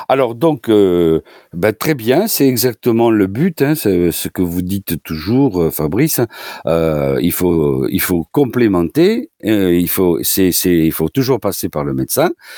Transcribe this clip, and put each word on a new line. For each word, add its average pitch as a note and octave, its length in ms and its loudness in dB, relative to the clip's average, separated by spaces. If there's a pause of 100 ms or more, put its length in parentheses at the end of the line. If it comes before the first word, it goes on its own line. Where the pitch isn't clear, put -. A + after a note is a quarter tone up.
(100)
Alors B2+ 240 0
donc, D3 340 -2
euh, F2 540 4 (320)
ben, F#2+ 180 0
très D#3 220 -2
bien, B2+ 320 0
c'est C#3 200 0
exactement A#2 600 0
le G#2 180 2
but, C#3+ 360 -2
hein, D3 120 2
c'est F2+ 380 0
ce - 160 -6
que - 140 -4
vous F2 180 -2
dites F#2 420 -4
toujours, F#2 600 0
euh, D#2+ 80 2
Fabrice. A#2 500 -2 (460)
Euh, D2+ 560 0
il F2 100 0
faut, D2+ 560 0
il - 140 -2
faut F2 300 -2
complémenter, B2 1000 0 (160)
euh, G2 280 2
il F2 140 2
faut, F2+ 340 0
c'est, F#2 300 0
c'est, F2+ 240 0
il D#2+ 160 2
faut D#2+ 160 -2
toujours B2+ 320 0
passer G2 300 -4
par D2 140 -6
le C#2 100 -4
médecin. B2+ 380 -2 (260)